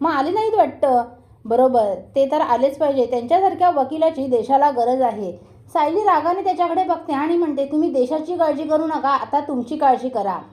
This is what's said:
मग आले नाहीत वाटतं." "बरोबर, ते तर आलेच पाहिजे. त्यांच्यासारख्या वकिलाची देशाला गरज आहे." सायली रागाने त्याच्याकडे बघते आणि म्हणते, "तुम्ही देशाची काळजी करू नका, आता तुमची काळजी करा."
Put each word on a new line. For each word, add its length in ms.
मग 100
आले 200
नाहीत 240
वाटतं." 480
"बरोबर, 500
ते 160
तर 80
आलेच 380
पाहिजे. 280
त्यांच्यासारख्या 640
वकिलाची 560
देशाला 440
गरज 320
आहे." 300
सायली 280
रागाने 440
त्याच्याकडे 400
बघते 280
आणि 240
म्हणते, 280
"तुम्ही 260
देशाची 460
काळजी 280
करू 220
नका, 220
आता 320
तुमची 360
काळजी 320
करा." 300